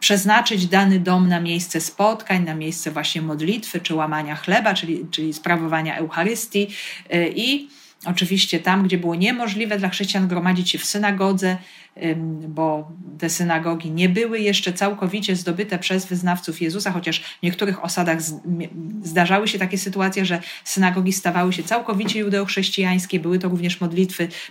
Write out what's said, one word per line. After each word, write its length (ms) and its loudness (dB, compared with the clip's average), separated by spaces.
przeznaczyć 640 4
dany 340 6
dom 280 4
na 120 4
miejsce 400 -2
spotkań, 640 0
na 100 -4
miejsce 360 -6
właśnie 320 -4
modlitwy 580 -2
czy 140 -4
łamania 420 -2
chleba, 380 2
czyli, 360 -4
czyli 220 -4
sprawowania 640 -2
Eucharystii. 720 -2
E, 180 2
i 400 0
oczywiście 560 0
tam, 220 4
gdzie 160 2
było 160 0
niemożliwe 640 0
dla 100 0
chrześcijan 400 0
gromadzić 420 2
się 80 -2
w 60 -6
synagodze, 720 0
ym, 460 -2
bo 440 -2
te 120 -2
synagogi 600 0
nie 180 4
były 320 2
jeszcze 320 2
całkowicie 640 0
zdobyte 420 -2
przez 280 -2
wyznawców 560 -2
Jezusa, 300 -2
chociaż 280 -2
w 220 -16
niektórych 420 0
osadach 380 0
z-, 220 -8
mie-, 240 -4
zdarzały 460 2
się 100 -2
takie 200 -2
sytuacje, 460 0
że 180 -2
synagogi 480 2
stawały 400 2
się 100 -4
całkowicie 580 -2
judeo-chrześcijańskie, 1000 0
były 180 2
to 100 -2
również 320 0
modlitwy, 480 0